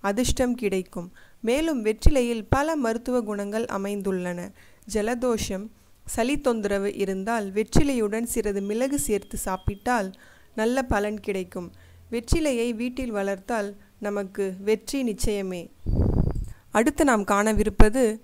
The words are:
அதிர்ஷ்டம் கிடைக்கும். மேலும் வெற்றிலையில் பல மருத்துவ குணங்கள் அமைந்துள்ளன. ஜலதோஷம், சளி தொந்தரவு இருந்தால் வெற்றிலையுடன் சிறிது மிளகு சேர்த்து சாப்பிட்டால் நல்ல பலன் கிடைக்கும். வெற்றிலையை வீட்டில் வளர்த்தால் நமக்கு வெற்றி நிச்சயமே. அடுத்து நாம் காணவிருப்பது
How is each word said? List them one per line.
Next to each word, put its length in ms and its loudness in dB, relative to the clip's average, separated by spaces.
அதிர்ஷ்டம் 540 0
கிடைக்கும். 540 -4
மேலும் 400 0
வெற்றிலையில் 640 4
பல 280 0
மருத்துவ 460 0
குணங்கள் 440 -4
அமைந்துள்ளன. 800 -4
ஜலதோஷம், 760 -2
சளி 340 -2
தொந்தரவு 540 0
இருந்தால் 580 -4
வெற்றிலையுடன் 840 2
சிறிது 280 -2
மிளகு 360 -2
சேர்த்து 400 -4
சாப்பிட்டால் 720 -4
நல்ல 300 0
பலன் 340 -2
கிடைக்கும். 500 -6
வெற்றிலையை 640 0
வீட்டில் 440 -6
வளர்த்தால் 520 -4
நமக்கு 600 -4
வெற்றி 420 -2
நிச்சயமே. 600 -4
அடுத்து 340 2
நாம் 200 4
காணவிருப்பது 800 6